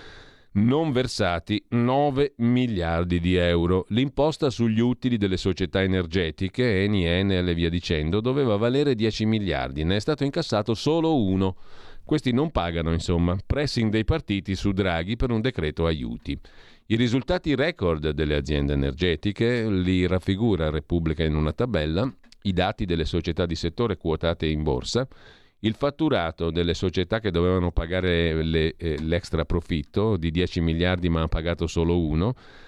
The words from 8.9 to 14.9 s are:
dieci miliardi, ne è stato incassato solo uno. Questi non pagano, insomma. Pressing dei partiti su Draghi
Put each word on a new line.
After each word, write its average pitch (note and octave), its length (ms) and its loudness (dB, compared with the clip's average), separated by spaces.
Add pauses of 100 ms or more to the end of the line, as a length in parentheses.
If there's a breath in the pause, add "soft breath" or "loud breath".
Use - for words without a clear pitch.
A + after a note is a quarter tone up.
dieci A2 320 0
miliardi, D#2 580 0
ne F2 120 2
è G#2 40 2
stato D3 240 -2
incassato A#2+ 520 -2
solo D#3+ 460 2
uno. F#2+ 360 2 (480 loud breath)
Questi C#3+ 260 0
non C#3+ 200 0
pagano, E2+ 420 0
insomma. F2 500 2
Pressing B2+ 460 0
dei A2 160 0
partiti G2+ 480 -2
su G2 200 0
Draghi F#2 420 0